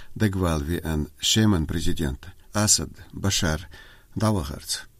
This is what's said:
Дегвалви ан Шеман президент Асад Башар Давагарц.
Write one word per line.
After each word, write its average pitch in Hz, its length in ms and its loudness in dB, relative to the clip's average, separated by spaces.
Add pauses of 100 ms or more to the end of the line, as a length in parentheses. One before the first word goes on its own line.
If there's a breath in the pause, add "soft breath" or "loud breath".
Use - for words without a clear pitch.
(160 loud breath)
Дегвалви 87 680 0
ан 78 360 -2
Шеман 104 480 4
президент 80 580 0 (260)
Асад - 380 2 (240)
Башар 85 560 0 (460 loud breath)
Давагарц. 92 720 -2 (120)